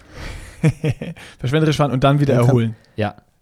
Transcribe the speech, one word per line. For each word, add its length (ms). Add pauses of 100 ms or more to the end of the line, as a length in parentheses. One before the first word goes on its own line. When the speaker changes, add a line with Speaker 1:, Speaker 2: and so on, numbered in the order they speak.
(640)
Speaker 1:
<laughs> 120 (600)
Verschwenderisch 400
fahren 140
und 120
dann 160
wieder 140
Speaker 2:
Ja, 60
kann 100
Speaker 1:
erholen. 260 (200)
Speaker 3:
Ja. 200 (260)